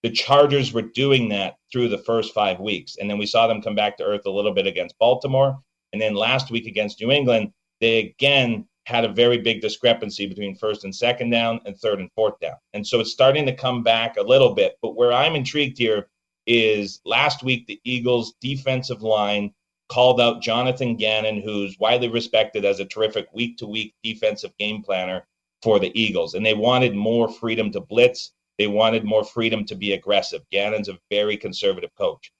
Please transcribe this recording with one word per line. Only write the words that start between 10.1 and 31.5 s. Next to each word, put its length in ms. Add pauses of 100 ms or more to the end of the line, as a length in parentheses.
between 280
first 280
and 120
second 360
down 340
and 100
third 240
and 160
fourth 240
down. 140 (200)
And 120
so 140
it's 120
starting 360
to 80
come 260
back 360
a 40
little 320
bit, 300
but 120
where 160
I'm 220
intrigued 460
here 280 (380)
is 580
last 380
week 240
the 180
Eagles' 580
defensive 600
line 540 (340)
called 320
out 220
Jonathan 540
Gannon, 440
who's 380
widely 300
respected 540
as 160
a 60
terrific 480
week-to-week 680
defensive 560
game 240
planner 420 (380)
for 160
the 200
Eagles, 360
and 100
they 80
wanted 400
more 340
freedom 440
to 80
blitz. 540 (260)
They 80
wanted 360
more 220
freedom 400
to 100
be 180
aggressive. 580
Gannon's 380
a 100 (120)
very 240
conservative 640